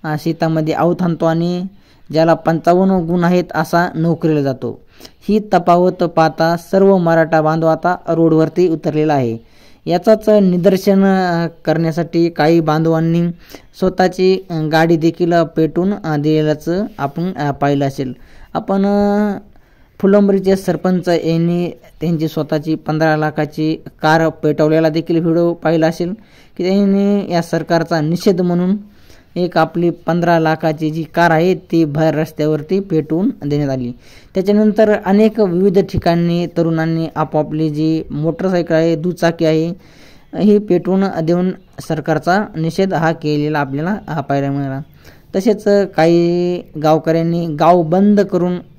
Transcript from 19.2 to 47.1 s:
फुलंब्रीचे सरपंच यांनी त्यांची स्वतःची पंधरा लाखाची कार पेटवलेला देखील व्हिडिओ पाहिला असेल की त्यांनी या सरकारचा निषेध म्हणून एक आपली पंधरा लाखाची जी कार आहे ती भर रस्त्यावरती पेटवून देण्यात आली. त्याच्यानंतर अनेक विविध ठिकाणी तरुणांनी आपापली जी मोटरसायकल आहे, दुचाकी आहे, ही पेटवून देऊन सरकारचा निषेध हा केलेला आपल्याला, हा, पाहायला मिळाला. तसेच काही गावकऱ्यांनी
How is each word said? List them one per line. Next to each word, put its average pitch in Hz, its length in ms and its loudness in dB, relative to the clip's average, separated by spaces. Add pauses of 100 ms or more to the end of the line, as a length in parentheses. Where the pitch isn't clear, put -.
फुलंब्रीचे 196 560 2
सरपंच 185 520 -2
यांनी 170 600 0 (300)
त्यांची 160 280 -2
स्वतःची 156 460 -4
पंधरा 156 420 -2
लाखाची 156 680 -4 (200)
कार 160 260 2
पेटवलेला 156 600 2
देखील 165 320 -2
व्हिडिओ 170 340 0
पाहिला 160 320 0
असेल 170 280 -4 (420)
की 180 80 -6
त्यांनी 196 680 0
या 170 100 0
सरकारचा 165 580 -2
निषेध 170 400 0
म्हणून 180 360 0 (600)
एक 175 220 -2
आपली 170 320 0
पंधरा 170 480 0
लाखाची 160 520 -2
जी 160 120 -6
कार 170 280 0
आहे 170 240 2
ती 165 300 0
भर 151 300 0
रस्त्यावरती 151 640 -2
पेटवून 165 500 -2 (180)
देण्यात 147 220 -2
आली. 127 220 -4 (420)
त्याच्यानंतर 208 580 2 (140)
अनेक 214 340 2
विविध 185 380 2
ठिकाणी 170 680 0
तरुणांनी 165 600 -2 (100)
आपापली 156 540 -2
जी 156 400 -2
मोटरसायकल 165 640 -2
आहे, 165 220 2
दुचाकी 165 480 -2
आहे, 160 240 0 (720)
ही 208 180 4
पेटवून 190 460 0 (180)
देऊन 175 280 0 (380)
सरकारचा 165 560 -2 (120)
निषेध 165 380 -2
हा 160 180 0
केलेला 151 460 -2
आपल्याला, 143 380 -4 (120)
हा, 143 120 -6
पाहायला 139 300 -2
मिळाला. 139 300 -6 (560)
तसेच 208 280 0 (320)
काही 175 640 2 (200)
गावकऱ्यांनी 165 640 0